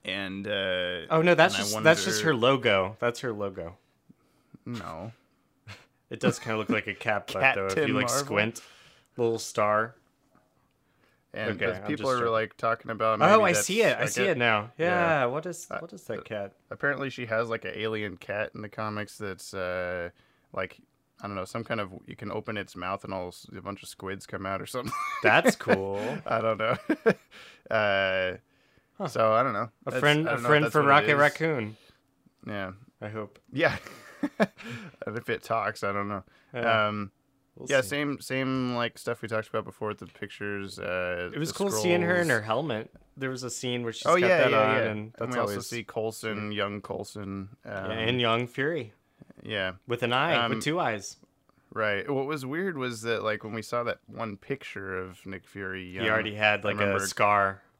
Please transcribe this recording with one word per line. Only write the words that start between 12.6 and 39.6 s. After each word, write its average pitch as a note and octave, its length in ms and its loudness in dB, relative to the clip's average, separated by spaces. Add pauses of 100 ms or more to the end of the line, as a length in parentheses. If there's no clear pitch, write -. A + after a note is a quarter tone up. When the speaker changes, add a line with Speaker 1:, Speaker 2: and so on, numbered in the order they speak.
Speaker 1:
about, A2 320 2
Speaker 2:
Oh, D#3 40 6 (120)
Speaker 1:
maybe A3 40 8
Speaker 2:
I F#3 120 6
Speaker 1:
that's, G#2 120 2
Speaker 2:
see G#3 160 2
it. C3+ 160 4
I A#2 40 0
Speaker 1:
I - 40 2
Speaker 2:
see G#2+ 160 -2
Speaker 1:
get G3 100 4
Speaker 2:
it C#3 60 0
now. A2+ 400 4
Speaker 1:
Yeah. D#3+ 80 2 (340)
Speaker 2:
Yeah, B2+ 60 4
what D3 200 -2
is, E3+ 240 -10
Speaker 1:
Uh, - 80 -6
Speaker 2:
what E3+ 160 -12
is F#3 100 -18
that G#2+ 140 -8
Speaker 1:
uh, - 40 -12
Speaker 2:
cat? G2+ 300 -6 (180)
Speaker 1:
apparently C#3 400 -2
she B2 160 -8
has, A2 220 0
like, A2+ 160 -4
an F#2 100 -6
alien G#2+ 440 -4
cat G#2 360 -4
in A#2 60 -12
the G#2+ 80 -10
comics G#2 500 -6
that's, G2 360 -10
uh, F2+ 560 -4 (420)
like, - 260 -6 (420)
I - 60 -10
don't G2+ 100 -8
know, F#2 80 -4
some A#2 200 -8
kind A2+ 160 -4
of, F#2 120 -6 (140)
you - 80 -12
can G#2 160 -10
open G#2+ 260 -6
its F#2+ 200 -8
mouth F#2 260 -4
and A2 100 -8
all F2+ 160 -4
s-, - 180 -16 (100)
a G2 60 -10
bunch G2 200 -10
of - 60 -16
squids G2 380 -10
come F#2+ 200 -8
out F#2+ 160 -2
or - 40 -10
something. - 260 -6 (160)
<laughs> - 160 -6
Speaker 2:
That's C3 320 6
cool. G2 420 0 (280)
Speaker 1:
I A2+ 140 0
don't A2 180 0
know. A2 180 2 (280)
<laughs> A3 80 6 (580)
Uh, F#2+ 680 2 (600)
Speaker 2:
Huh. F#3+ 100 -4
Speaker 1:
so A2 240 4
I A2+ 100 6
don't C3 120 0
know. A2+ 160 -4 (160)
Speaker 2:
A C3+ 40 -4
Speaker 1:
That's, B2+ 100 0
Speaker 2:
friend, D3 280 4
Speaker 1:
I D3+ 40 0
Speaker 2:
a - 20 2
Speaker 1:
don't B2 100 -4
know - 20 0
if - 40 4
Speaker 2:
friend D3 160 6
Speaker 1:
that's A2+ 60 -2
Speaker 2:
for D3+ 100 6
Speaker 1:
what C#3+ 40 6
it C#3+ 40 8
Speaker 2:
Rocket C#3+ 200 8
Speaker 1:
is. C#3+ 80 6
Speaker 2:
Raccoon. C#3+ 580 2 (680)
Speaker 1:
Yeah. G2 260 -6 (280)
Speaker 2:
I G#2+ 80 -8
hope. G#2+ 300 -10 (140)
Speaker 1:
Yeah. D3 280 2
<laughs> - 60 -18 (1200)
And A2 120 -6
if A2+ 100 -12
it A2+ 140 -2
talks, G#2+ 420 -2
I G2 80 0
don't G2+ 160 -2
know. G2+ 140 -6 (320)
Speaker 2:
Yeah. A2+ 340 2
Speaker 1:
Um, G#2 220 -4 (460)
Speaker 2:
We'll C3 120 -14
Speaker 1:
yeah, C3+ 140 4
Speaker 2:
see. G2 60 -2
Speaker 1:
same, C#3+ 340 -4
same, C3 520 -2
like, A#2+ 220 -2
stuff - 240 -4
we A2+ 80 -8
talked A2 200 -2
about A2+ 180 -2